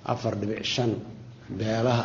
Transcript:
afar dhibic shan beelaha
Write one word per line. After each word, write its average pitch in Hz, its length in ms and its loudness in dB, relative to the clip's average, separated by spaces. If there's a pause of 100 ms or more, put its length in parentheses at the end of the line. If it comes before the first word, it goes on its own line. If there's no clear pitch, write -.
afar 120 340 0
dhibic 104 300 -2
shan 120 260 2 (560)
beelaha 113 580 2